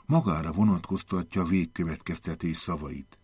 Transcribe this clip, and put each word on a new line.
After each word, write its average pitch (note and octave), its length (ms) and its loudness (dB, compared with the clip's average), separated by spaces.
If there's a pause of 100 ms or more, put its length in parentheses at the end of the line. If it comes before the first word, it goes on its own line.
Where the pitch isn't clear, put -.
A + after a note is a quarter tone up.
magára E2+ 460 2
vonatkoztatja F#2 920 0
végkövetkeztetés E2 1120 -2
szavait. D2 680 -8